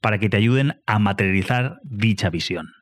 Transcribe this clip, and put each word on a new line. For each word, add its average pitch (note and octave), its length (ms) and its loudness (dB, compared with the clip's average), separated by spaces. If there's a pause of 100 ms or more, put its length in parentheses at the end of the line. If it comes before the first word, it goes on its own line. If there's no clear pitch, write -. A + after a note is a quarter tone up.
para G#2+ 160 0
que G#2 120 0
te G#2+ 80 2
ayuden B2+ 500 2
a G#2+ 100 2
materializar G2+ 840 0
dicha A2+ 460 0
visión. E2 400 -6 (120)